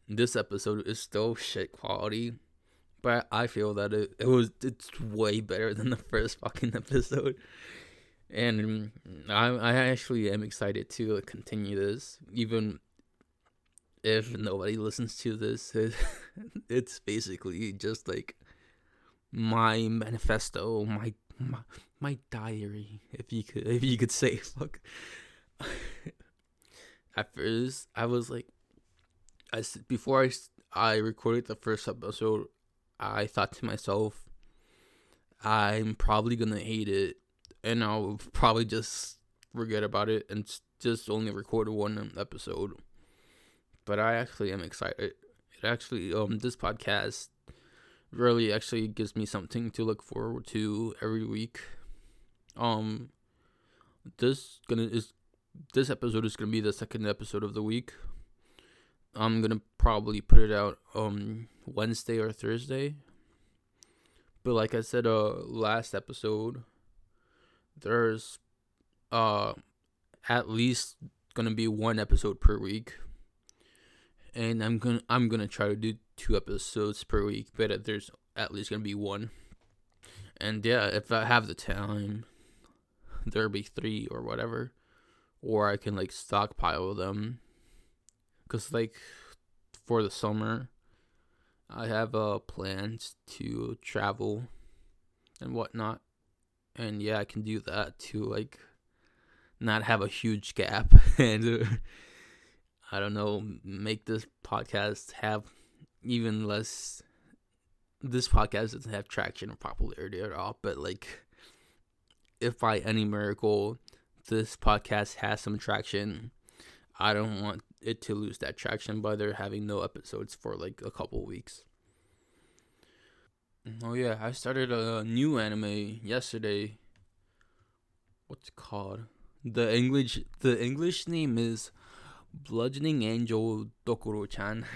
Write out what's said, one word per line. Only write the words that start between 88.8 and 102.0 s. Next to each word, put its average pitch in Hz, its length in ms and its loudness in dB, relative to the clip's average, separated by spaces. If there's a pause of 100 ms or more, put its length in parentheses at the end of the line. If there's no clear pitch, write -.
for 117 180 2
the 98 80 -2
summer, 110 580 -4 (1000)
I 113 180 -10
have, 113 260 -2
uh, 104 260 -2
plans 98 760 -10 (220)
to 117 440 -6
travel 104 680 -4 (880)
and 127 140 -10
whatnot. 113 480 -6 (720)
And 107 260 -6
yeah, 107 160 -2
I 104 80 -4
can 107 180 -8
do 107 180 -4
that - 380 -6
to, 107 240 -8
like, 107 360 -6 (1000)
not 110 240 2
have 110 180 2
a 104 60 -2
huge 107 460 -4
gap 107 400 8 (120)
<laughs> - 120 10
and, 113 460 4
uh, - 20 2 (1300)